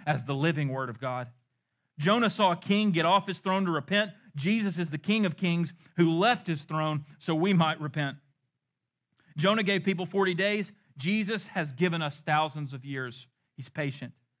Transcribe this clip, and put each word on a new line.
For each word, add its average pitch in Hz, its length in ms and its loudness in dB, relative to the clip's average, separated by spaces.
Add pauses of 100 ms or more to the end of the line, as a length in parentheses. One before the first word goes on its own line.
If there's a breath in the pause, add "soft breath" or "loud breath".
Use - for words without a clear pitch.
as 139 180 0
the 139 120 -4
living 147 340 0
word 131 200 -4
of 110 100 -12
God. 127 300 -6 (680)
Jonah 202 320 2
saw 196 220 4
a 170 60 0
king 202 340 2
get 160 140 2
off 196 220 4
his 190 120 -6
throne 190 260 0
to 175 60 0
repent. 190 400 0 (240 loud breath)
Jesus 190 420 0
is 175 120 -2
the 151 80 -6
King 208 280 0
of 160 100 -2
Kings 170 380 -2 (240 soft breath)
who 165 140 6
left 208 340 2
his 156 180 -4
throne 156 420 -2 (140 loud breath)
so 170 140 -2
we 180 200 2
might 160 280 2
repent. 147 360 -4 (1200 soft breath)
Jonah 202 260 2
gave 190 200 0
people 185 220 -2
forty 190 280 0
days. 202 380 -2 (260 soft breath)
Jesus 208 500 -2
has 156 240 -4
given 165 300 0
us 147 240 -6
thousands 151 480 0
of 131 120 -14
years. 131 400 -10 (320)
He's 131 120 -16
patient. 139 440 -8 (280)